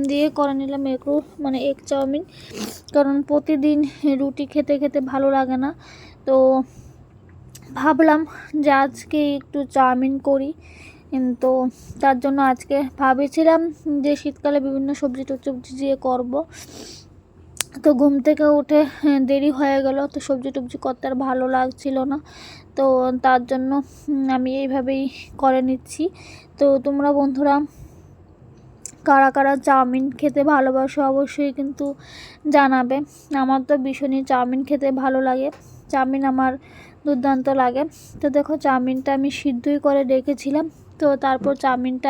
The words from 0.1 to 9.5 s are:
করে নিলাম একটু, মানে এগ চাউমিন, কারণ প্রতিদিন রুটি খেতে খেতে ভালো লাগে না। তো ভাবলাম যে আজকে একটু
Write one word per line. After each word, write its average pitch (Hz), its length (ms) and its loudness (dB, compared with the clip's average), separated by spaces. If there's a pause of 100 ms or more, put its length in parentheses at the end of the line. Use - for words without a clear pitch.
করে 285 240 -2
নিলাম 269 340 -4
একটু, 262 260 -2 (280)
মানে 269 160 -4 (120)
এগ 269 80 -4 (120)
চাউমিন, 277 340 -2 (680)
কারণ 277 220 2 (140)
প্রতিদিন 294 500 2 (380)
রুটি 277 280 -4
খেতে 285 360 -2
খেতে 285 180 -2 (120)
ভালো 277 180 0
লাগে 262 280 0
না। 269 120 -2 (540)
তো 269 120 2 (1400)
ভাবলাম 311 480 4 (420)
যে 285 80 4 (120)
আজকে 285 360 -4 (160)
একটু 277 240 -8 (160)